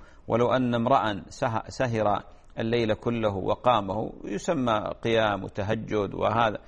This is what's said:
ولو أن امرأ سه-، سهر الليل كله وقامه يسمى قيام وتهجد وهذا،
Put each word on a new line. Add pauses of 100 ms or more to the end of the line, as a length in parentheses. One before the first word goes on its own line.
(280)
ولو
أن
امرأ
سه-،
سهر (360)
الليل
كله
وقامه (100)
يسمى (120)
قيام
وتهجد
وهذا، (100)